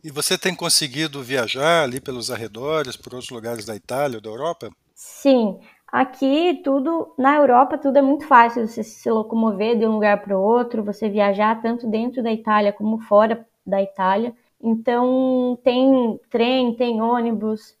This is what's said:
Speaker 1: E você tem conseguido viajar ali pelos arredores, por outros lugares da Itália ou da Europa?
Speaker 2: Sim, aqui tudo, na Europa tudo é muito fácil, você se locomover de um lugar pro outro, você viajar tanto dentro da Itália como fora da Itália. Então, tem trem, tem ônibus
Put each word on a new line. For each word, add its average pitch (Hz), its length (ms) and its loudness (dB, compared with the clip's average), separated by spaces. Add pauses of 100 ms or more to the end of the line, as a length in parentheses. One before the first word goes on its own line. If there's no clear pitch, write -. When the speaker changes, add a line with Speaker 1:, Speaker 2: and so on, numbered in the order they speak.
Speaker 1:
E 156 80 -14
você 147 280 -2
tem 185 160 -2
conseguido 147 680 -4
viajar 135 600 0
ali 127 180 -4
pelos 123 300 -8
arredores, 123 680 -6
por - 160 -20
outros 127 180 -14
lugares 113 360 -10
da 110 100 -10
Itália 127 400 -6
ou 104 60 -14
da 110 80 -12
Europa? 131 400 -8 (240)
Speaker 2:
Sim, 233 640 0 (300)
aqui 269 760 0
tudo, 285 560 -2
na 269 180 2
Europa 269 420 4
tudo 277 180 0
é 285 60 6
muito 277 240 0
fácil, 233 420 4
você 220 140 -10
se - 280 -8
locomover 220 680 0
de 226 80 2
um 220 60 2
lugar 208 300 2
pro 202 160 -2
outro, 226 460 0
você 208 240 -4
viajar 208 520 2
tanto 233 260 -4
dentro 233 360 -4
da 226 80 -2
Itália 214 420 0
como 220 280 -4
fora 226 460 2 (200)
da 196 160 0
Itália. 196 520 -2 (280)
Então, 247 1040 0
tem 254 640 4
trem, 240 460 0
tem 233 260 -2
ônibus 226 800 -2